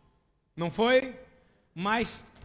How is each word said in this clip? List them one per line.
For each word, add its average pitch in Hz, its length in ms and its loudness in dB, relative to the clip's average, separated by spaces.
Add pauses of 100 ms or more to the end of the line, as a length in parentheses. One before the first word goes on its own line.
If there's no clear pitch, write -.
(540)
Não 165 160 -4
foi? 254 480 2 (560)
Mas 208 500 -2 (200)